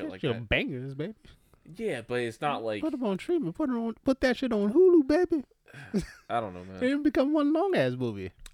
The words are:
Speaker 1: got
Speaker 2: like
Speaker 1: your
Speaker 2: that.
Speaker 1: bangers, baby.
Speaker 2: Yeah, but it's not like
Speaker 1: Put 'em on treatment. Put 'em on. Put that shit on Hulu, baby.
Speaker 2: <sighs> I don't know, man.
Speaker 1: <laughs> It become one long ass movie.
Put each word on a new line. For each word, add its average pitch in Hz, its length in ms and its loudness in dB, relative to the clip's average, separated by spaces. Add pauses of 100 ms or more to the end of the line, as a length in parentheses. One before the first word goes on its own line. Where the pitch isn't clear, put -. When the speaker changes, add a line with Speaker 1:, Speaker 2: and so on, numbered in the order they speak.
Speaker 1:
got - 60 -8
Speaker 2:
like 190 100 -12
Speaker 1:
your 127 120 -2
Speaker 2:
that. 117 140 -12
Speaker 1:
bangers, 135 460 -4
baby. 165 200 -10 (600)
Speaker 2:
Yeah, 170 300 -6
but 123 140 -2
it's 117 200 -6
not 135 220 -4
like 107 180 -2
Speaker 1:
Put 311 140 -2
'em 254 100 -4
on 196 140 0
treatment. 294 380 -2
Put 302 120 -2
'em 240 180 -2
on. 226 80 -4 (100)
Put 262 180 2
that 254 140 2
shit 247 160 -2
on 208 200 0
Hulu, 349 340 8
baby. 320 380 2 (500)
Speaker 2:
<sighs> 185 100 0 (260)
I 117 100 0
don't 95 140 -8
know, 90 100 -12
man. 92 180 -8
Speaker 1:
<laughs> - 0 -
It 285 200 0
become 294 300 2
one 294 200 2
long 349 240 2
ass 127 220 2
movie. 101 320 -4 (240)